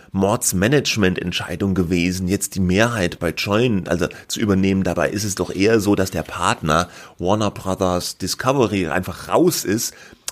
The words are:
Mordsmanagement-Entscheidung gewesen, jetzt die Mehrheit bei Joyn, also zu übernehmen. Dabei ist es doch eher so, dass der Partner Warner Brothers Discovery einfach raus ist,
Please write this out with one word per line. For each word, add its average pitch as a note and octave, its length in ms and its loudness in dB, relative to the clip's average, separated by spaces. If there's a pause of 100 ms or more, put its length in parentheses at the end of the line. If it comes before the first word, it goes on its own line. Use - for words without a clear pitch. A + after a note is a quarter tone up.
(120)
Mordsmanagement-Entscheidung G2 1600 0
gewesen, F2+ 540 0
jetzt F#2+ 260 -2
die F#2 60 -4
Mehrheit F#2+ 580 2
bei E2+ 140 -2
Joyn, G#2 560 0
also F2 200 0 (200)
zu - 140 -8
übernehmen. F#2+ 420 2
Dabei F2 260 0
ist G2+ 140 -4
es G2+ 100 -4
doch F2 160 -4
eher G#2+ 300 4
so, G2+ 160 4
dass F#2+ 160 -2
der E2 120 -4
Partner F2 640 0 (280)
Warner G2+ 320 0
Brothers F#2 720 -2
Discovery G2+ 680 0
einfach F2+ 400 -6
raus D3 340 2
ist, - 320 -2 (360)